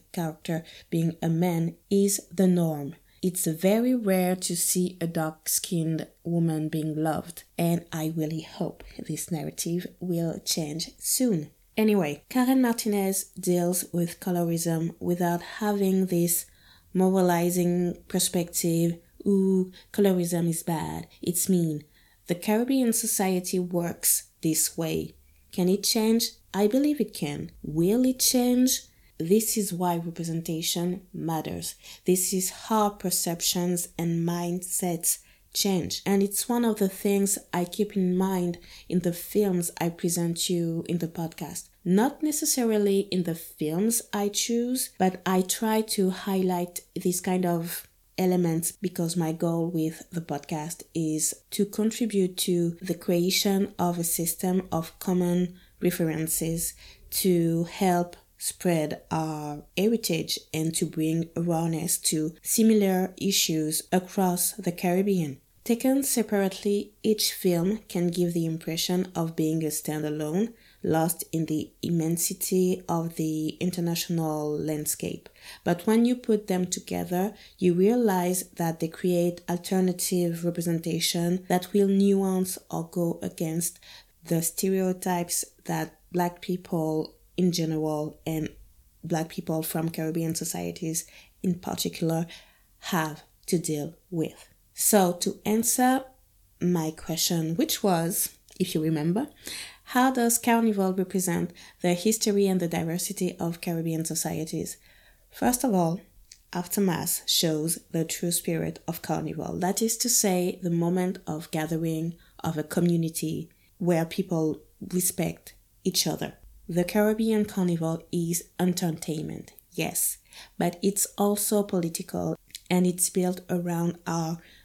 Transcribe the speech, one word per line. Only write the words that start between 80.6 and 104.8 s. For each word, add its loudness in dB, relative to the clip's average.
that 0
will 4
nuance 4
or -4
go -2
against -4
the 0
stereotypes 0
that -4
Black -2
people -2
in 4
general -2
and -4
Black -2
people -4
from -2
Caribbean -2
societies -4
in 0
particular -2
have -4
to 0
deal -4
with. -6
So 4
to -4
answer 2
my 0
question, -2
which 0
was, 0
if -2
you 0
remember, 0
how 4
does 2
Carnival 2
represent 0
the 2
history 2
and 2
the 0
diversity -2
of -4
Caribbean -2
societies? -4